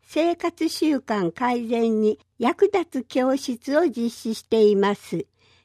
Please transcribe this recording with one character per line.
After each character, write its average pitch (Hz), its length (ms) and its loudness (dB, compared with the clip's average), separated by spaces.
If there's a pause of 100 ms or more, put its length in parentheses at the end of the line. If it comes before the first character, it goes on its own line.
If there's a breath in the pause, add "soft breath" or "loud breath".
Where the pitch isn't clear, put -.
生 339 320 0
活 330 340 -4
習 302 280 0
慣 196 360 -2
改 247 340 -4
善 226 340 0
に 214 180 2 (180)
役 285 280 2
立 349 380 -2
つ - 0 -
教 262 320 0
室 269 420 -4
を 349 100 4
実 233 220 -2
施 226 260 -8
し - 80 -16
て 226 200 2
い 208 120 6
ま 196 180 2
す。 - 320 -8 (400)